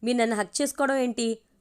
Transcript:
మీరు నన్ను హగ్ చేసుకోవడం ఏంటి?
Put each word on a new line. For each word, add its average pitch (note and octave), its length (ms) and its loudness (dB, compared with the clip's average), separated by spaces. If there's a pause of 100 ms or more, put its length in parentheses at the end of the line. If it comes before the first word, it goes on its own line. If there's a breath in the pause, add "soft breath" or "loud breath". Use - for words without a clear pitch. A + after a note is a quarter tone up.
మీరు B3 140 0
నన్ను A3+ 180 2
హగ్ G#3 260 -4
చేసుకోవడం C#4 340 0
ఏంటి? A#3 440 -2 (220)